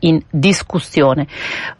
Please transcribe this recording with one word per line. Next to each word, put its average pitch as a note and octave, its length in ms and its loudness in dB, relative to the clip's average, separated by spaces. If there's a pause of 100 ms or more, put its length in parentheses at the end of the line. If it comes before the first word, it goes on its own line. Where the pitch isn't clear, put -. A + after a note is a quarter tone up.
in D#3+ 280 2
discussione. D3 960 0 (560)